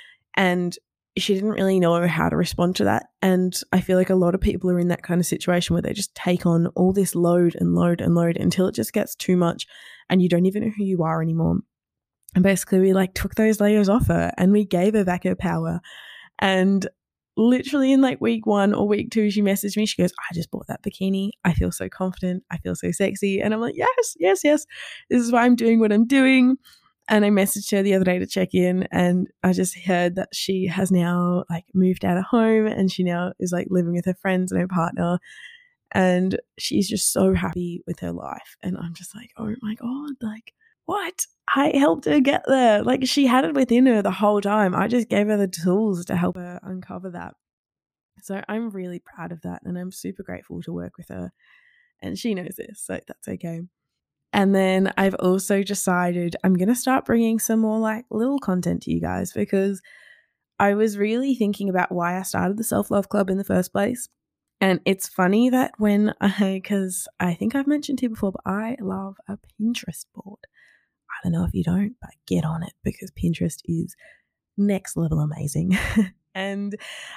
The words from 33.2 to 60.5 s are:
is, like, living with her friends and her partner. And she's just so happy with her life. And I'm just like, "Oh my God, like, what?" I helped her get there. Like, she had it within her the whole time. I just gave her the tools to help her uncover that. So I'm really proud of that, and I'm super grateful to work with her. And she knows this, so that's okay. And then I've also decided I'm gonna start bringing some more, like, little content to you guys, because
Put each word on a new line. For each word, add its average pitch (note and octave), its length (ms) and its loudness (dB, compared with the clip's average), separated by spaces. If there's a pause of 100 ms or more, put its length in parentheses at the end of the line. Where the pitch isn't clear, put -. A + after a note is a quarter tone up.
is, F3+ 100 -4
like, F3 180 -2
living F3 260 0
with F3 100 -2
her F#3 100 -2
friends F#3 380 -2
and F#3 80 0
her F3+ 80 -2
partner. F3 500 -2 (720)
And F#3 480 2 (180)
she's G3+ 320 -2
just - 240 -2
so F#3+ 220 2
happy F3 500 -4
with F3 140 -8
her F3 140 -8
life. - 500 -12
And F#3 160 -6
I'm E3+ 160 -10
just F#3 220 -20
like, - 200 -20
"Oh G#3+ 240 -8
my G#3+ 140 -8
God, C#4 460 -8
like, A3 320 -12 (320)
what?" F4+ 420 -6 (260)
I C#4 240 0
helped C4+ 280 2
her D4 160 2
get C4+ 260 0
there. A3+ 380 4
Like, C4 240 0
she C#4+ 180 2
had B3+ 180 4
it D#4+ 100 -2
within B3+ 320 4
her A3 160 4
the F#3+ 100 -2
whole G#3 280 2
time. G3+ 320 2
I F3+ 140 0
just A#3 220 0
gave G#3 180 2
her G#3+ 100 2
the G3 120 0
tools F3+ 560 0
to - 100 -4
help F3 220 0
her F3+ 260 -12
uncover F#3 480 -12
that. F3 240 -12 (880)
So G3 260 -8
I'm A3 220 -6
really F3+ 300 -10
proud E3+ 320 -14
of E3 100 -14
that, F3 220 -12
and F3+ 120 -8
I'm F3+ 140 -10
super F#3 320 -12
grateful - 400 -14
to E3+ 100 -12
work F3 240 -10
with - 120 -20
her. - 240 -12 (680)
And F#3+ 160 -10
she G#3+ 200 -4
knows F3+ 200 -10
this, - 280 -16
so F#3 200 -10
that's - 220 -20
okay. E3+ 360 -10 (680)
And G3 220 4
then F#3+ 420 2
I've G3 200 2
also F#3+ 480 0
decided F3 800 -2
I'm F#3 100 4
gonna F#3+ 220 2
start C4 280 0
bringing A3+ 360 2
some A3+ 180 0
more, A3 220 0
like, A3 300 -4
little B3+ 280 -2
content F3 440 -2
to - 100 -4
you E3+ 80 0
guys, F#3 320 -4
because G3 500 -2 (800)